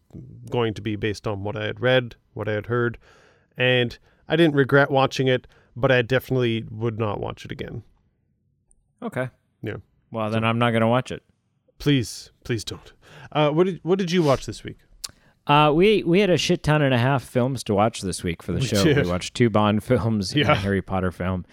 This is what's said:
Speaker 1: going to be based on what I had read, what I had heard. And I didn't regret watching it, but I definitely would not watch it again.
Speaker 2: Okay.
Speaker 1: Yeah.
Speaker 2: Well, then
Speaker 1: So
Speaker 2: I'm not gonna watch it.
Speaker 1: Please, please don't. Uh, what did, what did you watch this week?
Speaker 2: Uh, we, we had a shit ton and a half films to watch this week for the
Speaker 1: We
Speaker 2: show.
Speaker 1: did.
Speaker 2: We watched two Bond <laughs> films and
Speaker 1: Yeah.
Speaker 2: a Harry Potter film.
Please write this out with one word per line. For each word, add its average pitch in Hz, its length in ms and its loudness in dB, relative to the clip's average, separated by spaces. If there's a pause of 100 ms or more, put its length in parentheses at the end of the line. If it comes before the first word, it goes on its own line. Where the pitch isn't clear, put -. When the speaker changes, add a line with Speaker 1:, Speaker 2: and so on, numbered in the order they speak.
(500)
Speaker 1:
going 113 240 -2
to 104 80 -12
be 107 140 -6
based 104 320 -6
on 98 160 -6
what 104 120 -6
I 107 100 -6
had 107 160 -8
read, 123 340 2 (180)
what 107 160 -6
I 107 40 -2
had 104 120 -4
heard. 120 320 -2 (580)
And 123 420 0 (300)
I 156 80 -2
didn't 160 200 4
regret 139 360 4
watching 131 360 0
it, 127 200 0 (280)
but 131 160 0
I 123 100 4
definitely 120 720 -2
would 110 280 -6
not 107 220 -4
watch 110 240 -10
it - 60 -14
again. - 320 -12 (1200)
Speaker 2:
Okay. 131 260 -6 (320)
Speaker 1:
Yeah. 110 160 -8 (340)
Speaker 2:
Well, 107 200 -4
then 110 100 0
Speaker 1:
So 113 60 0
Speaker 2:
I'm 117 120 0
not 120 120 2
gonna 113 180 2
watch 123 220 0
it. - 120 -10 (540)
Speaker 1:
Please, - 540 -2 (120)
please 117 200 -4
don't. - 280 -14 (400)
Uh, 147 200 2
what 165 160 4
did, 170 160 -6
what 185 160 0
did 170 120 -2
you 180 120 2
watch 135 240 2
this - 160 -12
week? 113 140 -12 (680)
Speaker 2:
Uh, 151 300 4
we, 196 260 4
we 175 200 2
had 196 100 2
a 160 60 4
shit - 260 0
ton 151 180 2
and 135 100 2
a 127 60 2
half 127 260 0
films 127 420 -2
to 107 100 0
watch 107 260 0
this 92 220 -6
week 85 180 -4
for - 100 -8
the 87 100 -2
Speaker 1:
We 135 40 0
Speaker 2:
show. 101 180 0
Speaker 1:
did. 147 140 4
Speaker 2:
We 90 100 0
watched 87 280 -4
two 120 160 4
Bond 107 320 2
<laughs> - 0 -
films 110 480 0
and 147 100 0
Speaker 1:
Yeah. 143 120 2
Speaker 2:
a - 20 4
Harry 98 260 -2
Potter 92 300 -2
film. 90 420 -6